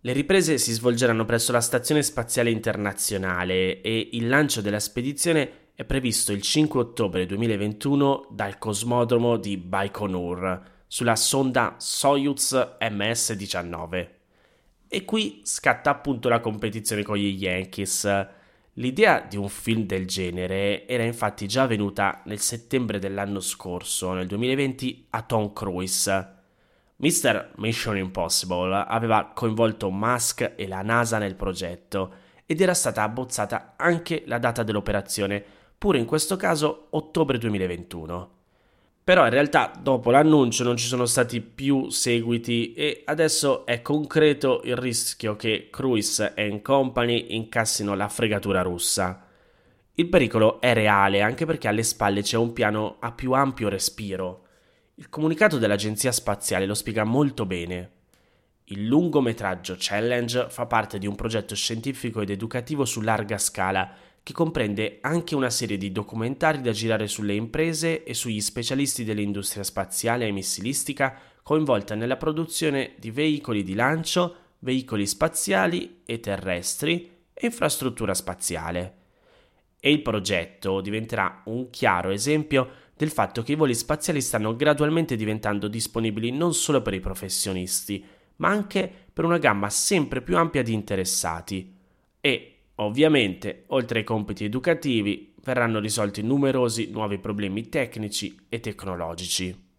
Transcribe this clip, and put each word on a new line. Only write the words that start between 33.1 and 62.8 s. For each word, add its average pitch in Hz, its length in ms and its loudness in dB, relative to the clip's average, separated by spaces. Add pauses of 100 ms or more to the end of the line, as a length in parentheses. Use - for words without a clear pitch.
anche 165 480 0
la 123 140 -2
data 117 240 0
dell'operazione, 101 840 -2 (320)
pure 185 220 4
in 117 60 2
questo 156 300 0
caso 165 540 0
ottobre 151 480 0
duemilaventuno. 90 920 -4 (760)
Però 180 200 8
in 113 60 6
realtà 143 460 4
dopo 120 340 2
l'annuncio 139 520 8
non 120 140 2
ci 120 80 -2
sono 123 200 0
stati 120 360 0
più 135 480 0
seguiti 117 840 0
e 151 300 -4
adesso 151 640 2
è 120 160 -2
concreto 147 840 4
il 123 140 -2
rischio 117 580 -2
che 110 340 -2
Cruise 113 680 0
and 107 240 -2
Company 120 640 2 (100)
incassino 110 600 -2
la 101 120 -2
fregatura 101 540 0
russa. 90 640 -2 (680)
Il 170 120 2
pericolo 117 540 4
è 123 120 4
reale 98 460 6
anche 120 260 2
perché 156 220 -2
alle 107 160 2
spalle 101 380 2
c'è 107 160 0
un 117 160 2
piano 107 460 0
a 117 120 -6
più 127 220 -2
ampio 131 340 2
respiro. 95 800 -4 (500)
Il - 140 -20
comunicato 160 480 2
dell'Agenzia 107 560 2
Spaziale 101 520 -2
lo 101 80 -2
spiega 107 300 -2
molto 120 420 2
bene. 90 460 -6 (760)
Il 98 180 -6
lungometraggio 113 920 0
Challenge 120 720 -2
fa - 180 -6
parte 110 320 0
di 98 100 -4
un 101 80 -4
progetto 107 400 -4
scientifico 117 680 -4
ed 98 80 -4
educativo 120 560 -2